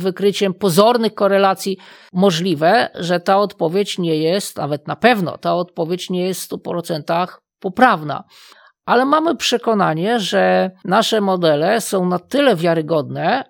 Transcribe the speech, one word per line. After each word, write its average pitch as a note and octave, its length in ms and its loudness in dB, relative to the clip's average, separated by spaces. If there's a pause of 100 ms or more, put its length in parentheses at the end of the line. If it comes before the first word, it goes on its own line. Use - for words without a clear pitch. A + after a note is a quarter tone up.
wykryciem F#3+ 540 0
pozornych G#3+ 600 2
korelacji. G3 640 0 (360)
Możliwe, F3+ 840 2
że F3 240 -2
ta G3 180 2
odpowiedź G3 600 -2
nie E3 180 0
jest, E3 420 -2
nawet D3 300 -6
na D3+ 80 -6
pewno G#3 420 2
ta E3+ 180 -2
odpowiedź F3 540 -6
nie F3+ 160 -4
jest F#3 160 -6
w - 20 -10
stu - 160 -10
procentach E3+ 800 -6 (180)
poprawna. F3+ 640 -2 (640)
Ale A#3+ 200 2
mamy D#4 300 0
przekonanie, G#3+ 840 -2
że F#3 520 0 (140)
nasze A3 360 2
modele F3+ 600 2
są F#3 240 -2
na F3+ 140 0
tyle C4 360 2
wiarygodne, D#3 960 -2